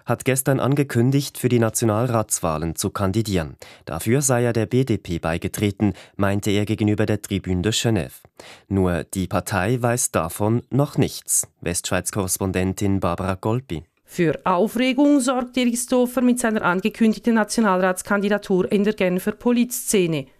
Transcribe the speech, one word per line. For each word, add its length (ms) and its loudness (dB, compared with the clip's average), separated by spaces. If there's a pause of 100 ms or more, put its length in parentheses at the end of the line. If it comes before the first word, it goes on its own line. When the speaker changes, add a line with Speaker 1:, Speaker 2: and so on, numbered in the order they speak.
Speaker 1:
hat 180 -2
gestern 380 0
angekündigt, 760 0
für 120 0
die 100 4
Nationalratswahlen 1160 0
zu 120 -2
kandidieren. 680 -2 (260)
Dafür 380 -2
sei 240 2
er 80 0
der 120 0
B 200 2
D 120 0
P 220 -6
beigetreten, 720 0 (240)
meinte 360 0
er 120 2
gegenüber 420 0
der 160 0
Tribune 420 -2
de 100 2
Genève. 480 -2 (480)
Nur 340 2
die 240 -4
Partei 540 0
weiß 300 0
davon 580 0
noch 280 0
nichts. 520 -2 (100)
Westschweiz-Korrespondentin 1400 -2
Barbara 340 -2
Golpi. 480 -4 (220)
Speaker 2:
Für 400 -2
Aufregung 760 2
sorgt 380 -2
Eric 200 0
Stoffer 440 0
mit 180 2
seiner 220 0
angekündigten 720 0
Nationalratskandidatur 1400 0
in 140 2
der 80 2
Genfer 400 0
Politszene. 920 0 (120)